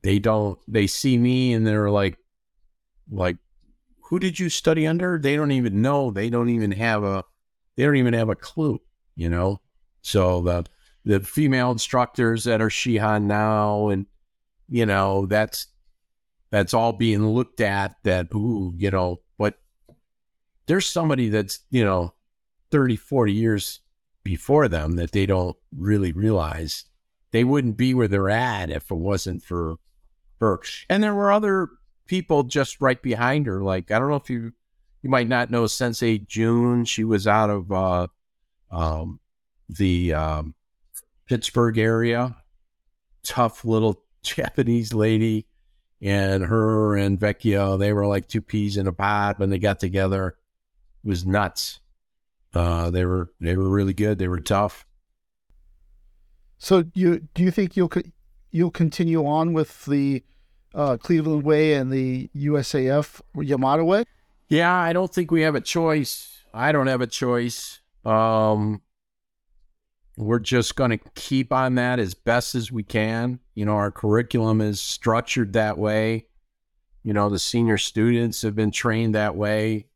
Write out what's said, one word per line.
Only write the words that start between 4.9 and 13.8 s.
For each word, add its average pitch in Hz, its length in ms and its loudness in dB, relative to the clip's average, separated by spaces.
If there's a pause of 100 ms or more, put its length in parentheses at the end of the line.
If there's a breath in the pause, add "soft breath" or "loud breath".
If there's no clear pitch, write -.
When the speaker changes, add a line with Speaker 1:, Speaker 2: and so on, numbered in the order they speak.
Speaker 1:
They 143 180 0
don't 147 140 0
even 117 320 0
know. 135 280 0
They 104 200 -4
don't 120 180 0
even 113 220 0
have 104 340 -2
a, 98 200 -2 (520)
they 127 80 0
don't 147 120 2
even 123 180 2
have 113 140 0
a 104 60 -2
clue, - 460 -4 (340)
you 85 140 -4
know? 90 320 -2 (420)
So 90 380 2
the, 87 240 0 (400)
the 101 160 2
female 131 500 0
instructors 117 760 0
that 113 180 2
are 110 60 2
Shihan 107 560 0
now, 104 640 0